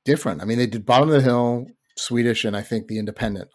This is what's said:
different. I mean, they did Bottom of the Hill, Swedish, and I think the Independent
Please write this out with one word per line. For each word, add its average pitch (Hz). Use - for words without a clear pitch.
different. 135
I 95
mean, 113
they 123
did 110
Bottom 131
of 156
the 139
Hill, 120
Swedish, 120
and 104
I 101
think 110
the 107
Independent 107